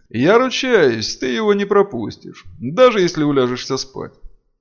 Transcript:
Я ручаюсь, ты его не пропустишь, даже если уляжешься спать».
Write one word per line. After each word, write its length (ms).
Я 300
ручаюсь, 800
ты 80
его 260
не 140
пропустишь, 800
даже 420
если 220
уляжешься 540
спать». 380